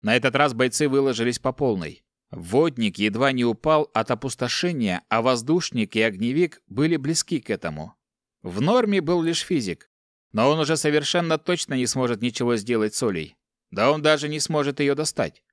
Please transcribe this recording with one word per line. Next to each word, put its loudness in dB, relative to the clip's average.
На 0
этот 0
раз 2
бойцы 0
выложились 0
по -2
полной. -4
Водник 0
едва 0
не 0
упал 2
от 0
опустошения, -2
а 2
воздушник 0
и 2
огневик 0
были 0
близки -2
к -18
этому. -6
В -4
норме 2
был 2
лишь 0
физик, -4
но 2
он 2
уже 0
совершенно 0
точно -4
не 0
сможет -2
ничего 0
сделать 0
с -2
Олей. -4
Да 4
он 0
даже 2
не -6
сможет -2
ее 2
достать. -4